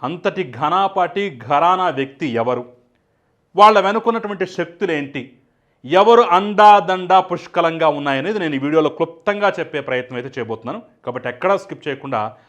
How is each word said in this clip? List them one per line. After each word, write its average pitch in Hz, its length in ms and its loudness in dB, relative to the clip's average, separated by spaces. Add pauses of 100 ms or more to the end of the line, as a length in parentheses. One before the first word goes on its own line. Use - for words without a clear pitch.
అంతటి 175 420 -4 (160)
ఘనాపాటి 190 640 -2 (240)
ఘరానా 175 400 2 (100)
వ్యక్తి 139 300 -6 (140)
ఎవరు? 123 400 -6 (720)
వాళ్ళ 208 300 8
వెనుకున్నటువంటి 214 680 -2
శక్తులేంటి? 165 680 -6 (800)
ఎవరు 233 220 6 (140)
అండాదండా 190 800 4 (100)
పుష్కలంగా 165 600 -2 (100)
ఉన్నాయనేది 143 460 -4
నేను 151 140 -4
ఈ 131 60 -4
వీడియోలో 151 260 2
క్లుప్తంగా 202 680 -2
చెప్పే 151 320 -8
ప్రయత్నం 127 300 -6
అయితే 131 160 -10
చేయబోతున్నాను. 120 460 -10 (240)
కాబట్టి 127 280 -8
ఎక్కడా 190 300 -2
స్కిప్ - 240 -16
చేయకుండా 135 340 -6 (280)